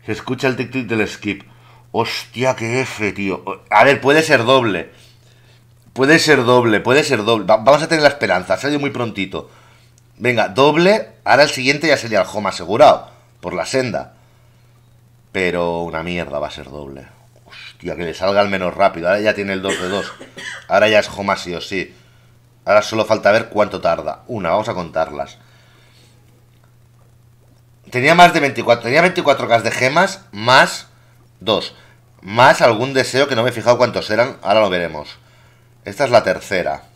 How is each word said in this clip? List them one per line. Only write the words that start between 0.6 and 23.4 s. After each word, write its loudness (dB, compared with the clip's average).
del -2
skip. -10
¡Hostia, -4
qué -4
F, -6
tío! -8
A 6
ver, 4
puede 4
ser 2
doble. 0
Puede 4
ser 4
doble, 4
puede 2
ser -2
doble. 0
Va, 4
vamos 4
a -6
tener 0
la 6
esperanza, -2
ha -14
salido -4
muy -4
prontito. -8
Venga, 0
doble. 2
Ahora 4
el 4
siguiente -2
ya 4
sería -2
el 0
home -4
asegurado, 2
por -10
la -6
senda. -6
Pero -2
una -8
mierda -6
va -6
a -12
ser -18
doble. -16
Hostia, -14
que -8
le -8
salga 0
al 0
menos -4
rápido. 0
Ahora 0
ya 0
tiene -6
el -6
dos -4
de -6
dos. -6
Ahora 4
ya 4
es -2
home -4
sí -10
o -10
sí. -10
Ahora 4
solo -2
falta 2
ver 2